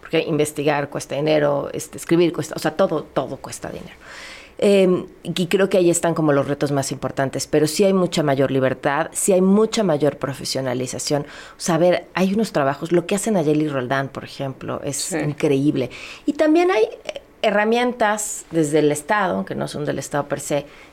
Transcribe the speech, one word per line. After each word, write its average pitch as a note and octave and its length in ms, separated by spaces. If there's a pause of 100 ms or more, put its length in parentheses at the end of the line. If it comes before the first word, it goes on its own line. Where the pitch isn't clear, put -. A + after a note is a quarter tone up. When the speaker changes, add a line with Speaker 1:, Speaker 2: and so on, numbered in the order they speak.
Speaker 1:
porque D#3+ 220
investigar D3 680
cuesta - 260
dinero, D3 560
este, - 280
escribir E3+ 340
cuesta, - 220
o - 40
sea, D#3 120
todo, E3+ 320
todo C3 340
cuesta - 320
dinero. - 260 (640)
Em, F#3+ 480 (160)
y F3 240
creo G3 200
que G3 120
ahí F3 100
están E3+ 240
como D#3 180
los C#3 160
retos C#3+ 240
más C#3 200
importantes, C3+ 560
pero D3+ 200
sí G3+ 160
hay G3 80
mucha F3 300
mayor C3+ 300
libertad, C3+ 600
sí - 220
hay F#3 80
mucha G#3+ 420
mayor D3 340
profesionalización. C3 1080
O - 360
sea, E3+ 160
a - 40
ver, F3 340
hay F#3+ 220
unos A3 180
trabajos, D3 380
lo E3+ 160
que G3+ 80
hacen G#3 200
Ayeli D3+ 320
Roldán, C3+ 420
por - 140
ejemplo, C3 600
es C#3+ 140
Speaker 2:
Sí. - 200
Speaker 1:
increíble. D3 720 (380)
Y D4 60
también D#4+ 360
hay, G#4+ 140
eh, - 380 (200)
herramientas A3 1120
desde D#3 280
el D3 120
Estado, F#3+ 520
que D3 120
no C#3 120
son D3 180
del C#3+ 140
Estado C#3+ 300
per C#3+ 100
se, C#3+ 260 (280)